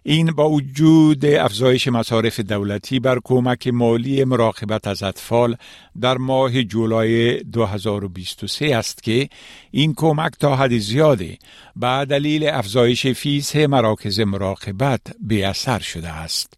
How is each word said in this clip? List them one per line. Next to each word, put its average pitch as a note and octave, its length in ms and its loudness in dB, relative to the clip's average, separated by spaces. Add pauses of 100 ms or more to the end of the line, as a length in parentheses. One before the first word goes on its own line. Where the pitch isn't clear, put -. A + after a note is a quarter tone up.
این D#3+ 280 2
با D3+ 180 2
وجود D3+ 760 4
افزایش B2+ 640 2
مصارف A#2 520 0
دولتی G2+ 600 -4
بر B2 240 0
کمک B2+ 440 0
مالی A#2+ 560 0
مراقبت A2+ 640 0
از G2+ 160 -4
اطفال A#2 520 0 (460)
در B2+ 160 0
ماه C3 460 0
جولای A2+ 800 0
دو A2 220 -2
هزار G2+ 380 -4
و G2 60 -8
بیست F2+ 340 -12
و G2+ 40 -8
سه C#3+ 280 -2
است - 280 -6
که B2 260 0 (420)
این D3 220 2
کمک D#3 460 0
تا C#3 160 2
حد B2+ 220 2
زیادی A2+ 640 0 (360)
به C3 340 -2
دلیل D3 380 0
افزایش B2 600 2
فیس C#3+ 480 -2
مراکز A2+ 640 0
مراقبت G2 840 -2 (180)
بی G#2+ 240 -2
اثر G2 360 -2
شده E2+ 300 -10
است. D#2 480 -10